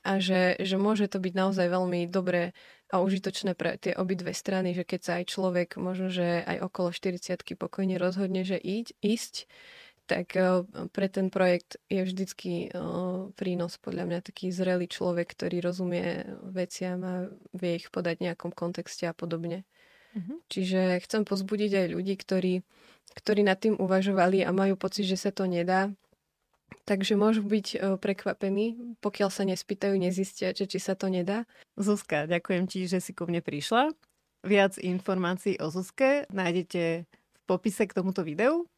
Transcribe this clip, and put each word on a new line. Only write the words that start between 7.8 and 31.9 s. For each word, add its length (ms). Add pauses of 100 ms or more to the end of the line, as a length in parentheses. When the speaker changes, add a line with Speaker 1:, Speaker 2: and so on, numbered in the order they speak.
Speaker 1:
rozhodne, 440
že 160
íď, 400
ísť, 480 (580)
tak, 300
eh, 280 (280)
pre 160
ten 240
projekt 560
je 160
vždycky, 640
eh, 40 (640)
prínos 440
podľa 260
mňa 160
taký 300
zrelý 400
človek, 400
ktorý 320
rozumie 640 (160)
veciam 600
a 100 (420)
vie 240
ich 80
podať 320
v 120
nejakom 200
kontexte 560
a 80
podobne. 480 (500)
Speaker 2:
Mhm. 380
Speaker 1:
Čiže 300 (260)
chcem 180
povzbudiť 480
aj 220
ľudí, 240
ktorí, 420 (540)
ktorí 320
nad 100
tým 220
uvažovali 640
a 80
majú 240
pocit, 320
že 100
sa 140
to 160
nedá. 420 (960)
Takže 320
môžu 320
byť, 280
eh, 40 (160)
prekvapení, 1040
pokiaľ 320
sa 160
nespýtajú, 480
nezistia, 560
že 160
či 160
sa 160
to 80
nedá. 400 (320)
Speaker 2:
Zuzka, 480